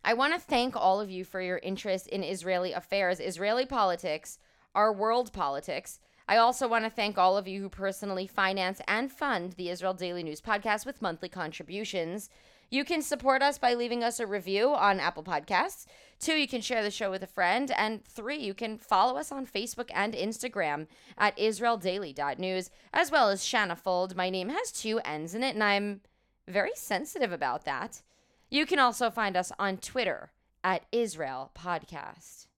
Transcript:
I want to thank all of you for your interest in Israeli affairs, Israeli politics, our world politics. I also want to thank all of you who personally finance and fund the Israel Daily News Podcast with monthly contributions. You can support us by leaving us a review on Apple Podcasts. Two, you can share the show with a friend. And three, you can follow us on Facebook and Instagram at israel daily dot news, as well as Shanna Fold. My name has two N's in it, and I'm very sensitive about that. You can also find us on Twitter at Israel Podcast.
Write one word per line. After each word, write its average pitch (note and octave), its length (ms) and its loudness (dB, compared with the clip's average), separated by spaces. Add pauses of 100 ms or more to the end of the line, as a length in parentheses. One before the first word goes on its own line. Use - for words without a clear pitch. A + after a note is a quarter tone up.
I A3 120 4
want C4+ 180 4
to F4 80 0
thank B3 340 0
all F#3+ 260 4
of G3+ 100 -6
you F#3 140 -6
for F#3 180 -6
your F3+ 160 -2
interest F#3+ 480 -2
in G3 180 -4
Israeli F3+ 480 -2
affairs, F#3 480 0
Israeli G3+ 460 0
politics, F#3 720 -2 (360)
our G#3+ 180 6
world A3 400 2
politics. D3 680 -4 (300)
I G#3 80 6
also A#3+ 320 6
want A3+ 160 2
to A3 60 -2
thank G#3 280 -2
all F#3 180 8
of F#3+ 120 -2
you G3 120 -6
who G3 80 -6
personally F#3+ 600 -4
finance F#3+ 580 0
and A#3+ 240 0
fund F#3 440 -2
the F3 160 -6
Israel F#3 240 -2
Daily F3 280 -4
News D3+ 180 -8
Podcast G#3+ 460 0
with C4+ 160 -8
monthly E3+ 260 -4
contributions. F3+ 1000 -6 (400)
You C#4 140 0
can D#4+ 180 0
support C4 400 2
us C#4 160 2
by A#3+ 160 2
leaving A#3+ 300 0
us A#3+ 160 -2
a A3+ 60 -2
review G3 460 2
on F#3+ 280 4
Apple D#3 240 -2
Podcasts. F#3+ 640 0 (340)
Two, D#4 140 2
you D4 120 4
can B3 140 -4
share A3+ 240 0
the G3+ 80 -2
show G3+ 180 -2
with F#3+ 140 -4
a - 20 -10
friend. A3+ 500 2
And G#3+ 280 0
three, A#3+ 320 -8
you G#3 180 -4
can A3 240 -6
follow A#3+ 400 4
us D4+ 140 -6
on C4+ 140 -6
Facebook A#3 460 -6
and G#3+ 220 0
Instagram F3+ 720 -2 (320)
at G3+ 200 2
israel A3 380 2
daily F#3 360 -2
dot C#3+ 260 -2
news, F#3 320 -2 (240)
as D#4 160 4
well C4 200 6
as G3 140 -2
Shanna G3+ 300 0
Fold. F#3 400 0
My F#3 160 0
name F#3 200 -2
has G4+ 200 -4
two A3 300 -2
N's D#3 340 -6
in A#3 80 -2
it, C4 120 0
and G#3+ 100 2
I'm G3+ 380 2 (440)
very G3+ 300 -2
sensitive B3 560 -2
about C3 320 -4
that. C#3+ 380 -6 (480)
You D4 140 2
can D#4+ 140 0
also A#3+ 320 2
find G3 260 -2
us F3+ 220 0
on F#3+ 180 0
Twitter - 560 -4 (320)
at F#3 260 0
Israel D#3 640 -2
Podcast. - 920 -10 (120)